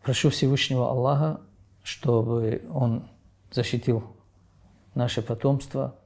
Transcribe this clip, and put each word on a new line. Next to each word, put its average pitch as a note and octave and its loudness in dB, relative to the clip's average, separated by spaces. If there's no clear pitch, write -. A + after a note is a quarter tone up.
Прошу C#3 2
Всевышнего C3 2
Аллаха, C#3+ 0
чтобы A2+ 0
Он A#2 -2
защитил A#2 -2
наше A#2+ 0
потомство C3+ -2